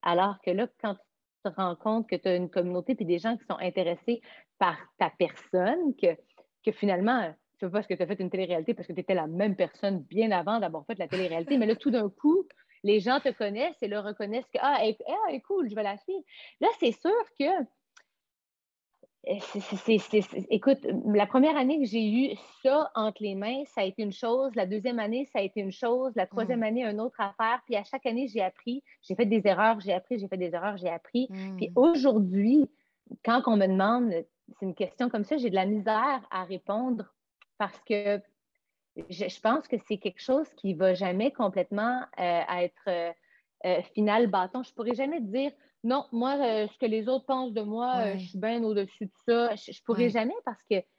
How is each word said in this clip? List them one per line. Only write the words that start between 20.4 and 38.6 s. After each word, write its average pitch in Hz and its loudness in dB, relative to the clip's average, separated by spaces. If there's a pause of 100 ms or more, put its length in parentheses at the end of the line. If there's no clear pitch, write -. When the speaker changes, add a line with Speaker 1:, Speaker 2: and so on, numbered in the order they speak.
Speaker 1:
écoute, 269 4 (340)
la 202 4
première 285 4
année 285 2
que 277 2
j'ai 220 -2
eu 226 0 (280)
ça 285 2
entre 214 -2
les 202 -4
mains, 233 -4
ça - -6
a - 2
été 190 -4
une 208 -4
chose. 247 -2
La 208 0
deuxième 214 -4
année, 226 -2
ça - -2
a - 0
été 196 -6
une 190 -4
chose. 247 -2
La 190 0
troisième 226 -2
Speaker 2:
Mm. - 0
Speaker 1:
année, 226 0
une 208 -4
autre 233 -6
affaire. 220 -2
Puis 240 -4
à 202 -2
chaque 262 -6
année, 247 -2
j'ai 214 -4
appris. 240 -4 (200)
J'ai - -6
fait 240 2
des 208 2
erreurs, 208 4
j'ai 190 -2
appris, 185 -4
j'ai 196 -6
fait 190 -6
des 175 -4
erreurs, 196 -4
j'ai 180 -4
appris. 240 -4
Speaker 2:
Mm. 190 -8
Speaker 1:
Puis 175 -4
aujourd'hui, 247 6 (560)
quand 240 2
on 226 4
me 196 4
demande, 208 2 (480)
c'est 196 -8
une 185 -4
question 214 -4
comme 214 -2
ça, 302 -2
j'ai 240 -2
de 185 -2
la 190 2
misère 214 0
à 185 -6
répondre 208 -4 (460)
parce 196 -4
que 202 0 (880)